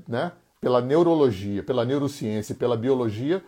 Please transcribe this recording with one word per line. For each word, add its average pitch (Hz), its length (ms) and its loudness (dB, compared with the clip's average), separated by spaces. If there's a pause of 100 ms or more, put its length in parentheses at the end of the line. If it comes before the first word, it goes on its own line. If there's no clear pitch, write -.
né? 135 240 -4 (280)
Pela 123 200 2
neurologia, 127 800 2
pela 123 220 0
neurociência 127 680 -4
e - 40 -8
pela 120 200 0
biologia, 123 720 -2